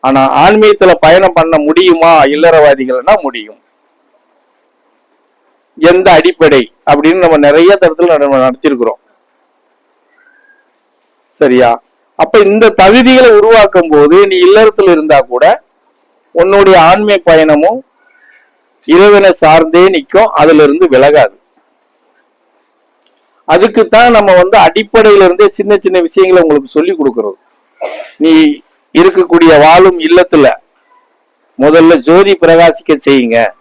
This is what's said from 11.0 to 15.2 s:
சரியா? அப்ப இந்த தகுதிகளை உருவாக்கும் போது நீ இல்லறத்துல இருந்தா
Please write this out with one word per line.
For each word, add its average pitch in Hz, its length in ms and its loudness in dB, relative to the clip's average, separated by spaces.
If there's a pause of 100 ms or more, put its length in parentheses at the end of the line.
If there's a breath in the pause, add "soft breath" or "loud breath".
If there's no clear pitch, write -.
சரியா? 127 300 0 (480)
அப்ப 165 200 -2
இந்த 208 280 0 (140)
தகுதிகளை 247 480 2 (120)
உருவாக்கும் 202 520 0
போது 147 240 2 (140)
நீ 185 60 -4 (100)
இல்லறத்துல 208 480 2
இருந்தா 151 260 0